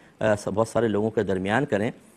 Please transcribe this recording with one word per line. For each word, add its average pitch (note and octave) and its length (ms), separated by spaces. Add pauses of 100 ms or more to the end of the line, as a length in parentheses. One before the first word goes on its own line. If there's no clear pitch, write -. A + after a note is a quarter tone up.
(220)
अ, G#2+ 140
स-, - 120
बहुत G#2 220
सारे A2+ 180
लोगों G#2 220
के G#2+ 140
दरमियान G2 420
करें। A2 280 (240)